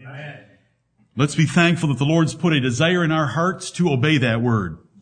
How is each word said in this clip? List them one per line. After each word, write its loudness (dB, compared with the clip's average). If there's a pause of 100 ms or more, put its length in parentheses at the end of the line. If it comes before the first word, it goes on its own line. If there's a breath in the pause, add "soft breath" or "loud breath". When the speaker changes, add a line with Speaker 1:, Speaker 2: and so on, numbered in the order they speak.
Speaker 1:
Amen. -16 (800)
Speaker 2:
Let's 0
be 4
thankful 2
that 0
the 0
Lord's 2
put 0
a 2
desire 0
in 0
our 0
hearts -4
to 0
obey 2
that 0
Word. -2 (240)